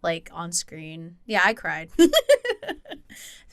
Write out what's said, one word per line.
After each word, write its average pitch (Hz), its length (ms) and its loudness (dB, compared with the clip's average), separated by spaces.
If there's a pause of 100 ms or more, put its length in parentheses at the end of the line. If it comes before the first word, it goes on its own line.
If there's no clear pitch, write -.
like, 165 320 -6
on 170 180 -12
screen. 160 720 -12
Yeah, 214 180 -2
I 208 100 2
cried. 160 400 -8
<laughs> - 1600 0